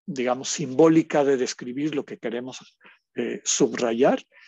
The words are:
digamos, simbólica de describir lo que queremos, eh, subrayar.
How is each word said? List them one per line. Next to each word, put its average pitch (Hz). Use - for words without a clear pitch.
digamos, 131
simbólica 156
de 139
describir 127
lo 139
que -
queremos, 123
eh, 117
subrayar. 123